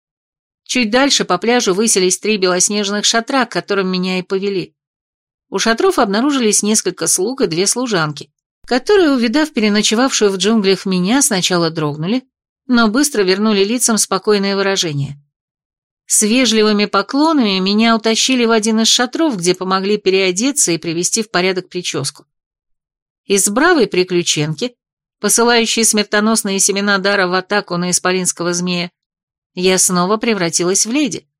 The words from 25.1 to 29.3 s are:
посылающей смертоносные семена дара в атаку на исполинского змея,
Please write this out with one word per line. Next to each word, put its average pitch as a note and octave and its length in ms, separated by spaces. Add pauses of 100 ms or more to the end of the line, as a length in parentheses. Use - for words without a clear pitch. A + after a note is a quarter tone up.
посылающей A3+ 640
смертоносные G#3 720
семена G3+ 400
дара G3 300
в F3+ 40
атаку F#3 460
на F3+ 120
исполинского F3+ 640
змея, F3 380 (640)